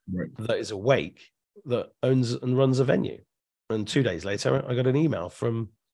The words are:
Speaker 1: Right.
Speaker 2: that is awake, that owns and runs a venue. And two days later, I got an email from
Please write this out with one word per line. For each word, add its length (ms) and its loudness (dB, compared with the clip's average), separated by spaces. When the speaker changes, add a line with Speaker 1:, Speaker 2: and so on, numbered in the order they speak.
Speaker 1:
Right. 280 -6
Speaker 2:
that 180 -2
is 140 -6
awake, 500 -2
that 240 -4
owns 300 2
and 240 -2
runs 220 4
a 60 4
venue. 360 0
And 180 -2
two 160 2
days 220 0
later, 420 0
I 80 -2
got 120 2
an 100 2
email 320 0
from 400 -2